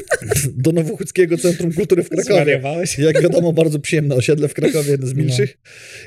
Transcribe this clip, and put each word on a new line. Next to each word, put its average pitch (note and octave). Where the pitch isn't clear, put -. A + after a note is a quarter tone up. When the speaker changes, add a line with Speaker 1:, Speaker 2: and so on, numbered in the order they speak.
Speaker 1:
<laughs> -
do E3
Nowochódzkiego E3+
Centrum E3+
Kultury F3
w E3
Krakowie. F3+
Speaker 2:
Zwariowałeś? D3
Speaker 1:
Jak D#3
wiadomo, E3+
bardzo D#3+
przyjemne D3
osiedle D3
w -
Krakowie, D3+
jedno C3+
z C3
Speaker 2:
No. D3
Speaker 1:
milszych, C3